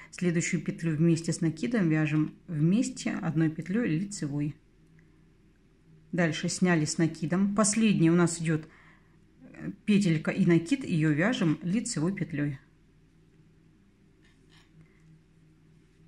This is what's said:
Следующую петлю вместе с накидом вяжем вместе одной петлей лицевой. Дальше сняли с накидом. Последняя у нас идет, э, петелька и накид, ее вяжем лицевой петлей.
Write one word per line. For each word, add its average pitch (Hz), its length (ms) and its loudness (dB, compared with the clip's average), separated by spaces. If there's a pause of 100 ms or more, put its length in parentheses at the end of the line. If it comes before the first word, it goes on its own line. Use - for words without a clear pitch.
(100)
Следующую 175 520 -2
петлю 165 340 -4
вместе 165 380 2
с - 80 -4
накидом 180 480 0
вяжем 156 440 0 (120)
вместе 180 640 0
одной 160 380 0
петлей 185 380 -4
лицевой. 151 680 -4 (1600)
Дальше 170 360 0
сняли 170 380 2
с - 100 -6
накидом. 180 580 0
Последняя 202 560 4
у 170 40 6
нас 170 260 2
идет, 160 260 -2 (760)
э, - 280 -12 (140)
петелька 180 460 2
и 185 160 0
накид, 175 360 2
ее 156 300 0
вяжем 170 500 0
лицевой 180 520 -2
петлей. 147 440 -6 (3500)